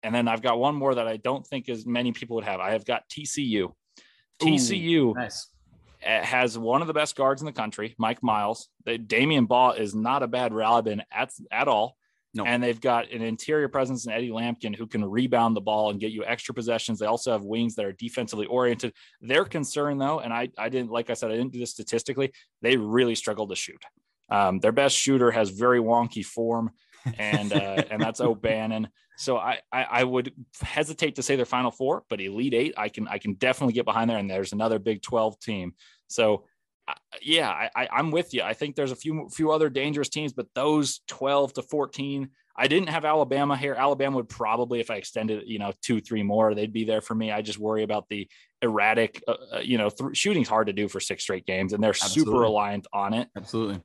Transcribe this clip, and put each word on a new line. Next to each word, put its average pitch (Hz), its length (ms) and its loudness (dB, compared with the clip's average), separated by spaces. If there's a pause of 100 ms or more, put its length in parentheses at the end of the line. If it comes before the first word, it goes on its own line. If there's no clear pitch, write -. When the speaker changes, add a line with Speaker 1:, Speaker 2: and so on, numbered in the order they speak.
Speaker 1:
And 113 140 -4
then 120 140 2
I've 113 120 0
got 120 180 2
one 143 160 2
more 139 200 2
that 117 120 0
I 113 100 -4
don't 131 280 -4
think 131 220 -8
as 113 180 -8
many 120 280 0
people 117 220 -8
would 107 100 -4
have. 95 160 -4
I 95 100 -2
have 107 140 -2
got 117 240 -4
T 147 160 -12
C - 160 -6
U. 107 240 2
Speaker 2:
Ooh, 87 80 -10 (680)
Speaker 1:
T 156 180 6
C 202 200 2
U 165 400 4
Speaker 2:
nice. - 300 -8 (520)
Speaker 1:
has 113 580 2
one 117 240 2
of 170 60 -4
the 160 60 -4
best 151 220 0
guards 135 260 2
in 156 60 -6
the 147 40 -8
country, 110 460 -6
Mike 113 260 -2
Miles. 107 460 0 (160)
They, 117 120 -2
Damian 120 480 2
Baugh 123 260 6
is 104 220 -4
not 120 300 0
a 120 40 -4
bad 120 260 -2
Robin 110 580 2
at, 120 200 -4 (200)
at 123 160 0
all. 113 300 2 (380)
Speaker 2:
No. 110 80 -4
Speaker 1:
And 120 180 2
they've 120 200 0
got 120 300 2
an 113 100 -6
interior 135 480 -2
presence 127 360 -2
in 117 60 -6
Eddie 117 180 -2
Lampkin 117 460 -4
who 110 120 -8
can 110 180 -2
rebound 117 500 2
the 104 60 -2
ball 107 280 2
and 101 120 -4
get 110 100 -4
you 104 140 -6
extra 117 280 -4
possessions. 113 460 -2
They 104 60 -2
also 110 260 0
have 107 120 0
wings 113 320 -2
that 107 100 -4
are 98 80 -6
defensively 117 520 -6
oriented. 120 480 0 (280)
Their 139 240 2
concern, 147 520 -4
though, 143 220 0
and 117 140 -6
I, 120 240 -4
I 107 100 -4
didn't, 123 240 -4
like 117 180 -4
I 120 40 0
said, 113 180 -4
I 110 40 -2
didn't 127 180 -2
do 123 60 -10
this 120 120 -6
statistically. 131 600 -4 (280)
They 123 140 4
really 117 400 2
struggle 107 320 -4
to 95 80 -6
shoot. - 260 -10 (480)
Um, 98 300 4
their 107 140 4
best 139 240 4
shooter 127 340 6
has 110 180 2
very 120 300 4
wonky 117 460 2
form, 117 460 -2 (460)
and, 107 360 0
uh, 98 320 -2
Speaker 2:
<laughs> - 40 -20
Speaker 1:
and 107 120 -4
that's 113 180 -4
O'Bannon. 110 680 -2 (280)
So 127 200 -2
I, 117 220 -4 (120)
I, 127 120 0
I 123 200 2
would 127 300 0 (280)
hesitate 151 540 -2
to 131 80 -4
say - 140 2
they're 123 80 2
Final 123 260 0
Four, 135 380 -2
but 107 100 -4
Elite 104 340 -2
Eight, 123 220 2
I 107 140 -4
can, 107 180 -6
I 104 100 -6
can 101 180 -4
definitely 127 380 2
get 117 120 0
behind 113 240 2
there. 113 80 0
And 101 120 -2
there's 95 220 -2
another 110 260 2
Big 104 240 -2
Twelve 110 380 0
team. 92 340 -6 (340)
So, 107 360 2 (440)
uh, 71 60 -6 (280)
yeah, 147 280 2
I, 92 260 -2
I, 123 180 0
I'm 151 180 0
with 165 220 0
you. 117 100 0
I 101 100 -2
think 147 220 -4
there's 139 160 0
a 123 40 -4
few, 156 380 -6
few 156 180 2
other 156 180 4
dangerous 139 400 -2
teams, 151 240 -4
but 120 200 -8
those 143 540 2
twelve 139 460 2
to - 80 -6
fourteen, 139 680 -4 (280)
I - 100 2
didn't 170 220 4
have 156 160 -2
Alabama 143 500 2
here. 135 180 -4
Alabama 135 440 2
would 117 100 -2
probably, 120 540 0
if 113 100 -6
I 110 40 -4
extended, 107 520 -4
you 107 120 -6
know, 101 120 -4 (100)
two, 113 200 0
three 110 200 -4
more, 107 320 4
they'd 107 200 -2
be 113 100 -2
there 110 180 0
for 113 140 -6
me. 110 160 -2
I 107 100 -2
just 107 160 -6
worry 107 260 -2
about 104 260 -4
the 104 180 -8 (340)
erratic, 110 680 2
uh, - 60 2 (180)
uh, - 60 -4
you 123 180 0
know, 104 120 4
th-, - 280 -6
shooting's 185 320 2
hard 110 180 4
to 101 60 -4
do 101 160 0
for 95 100 -6
six - 240 -6
straight 92 220 -4
games, 92 260 -2
and 104 100 0
they're 107 120 6
super 98 140 0
Speaker 2:
Absolutely. 120 340 4
Speaker 1:
reliant 104 500 2
on 101 220 -2
it. 117 240 -2
Speaker 2:
Absolutely. 101 480 -4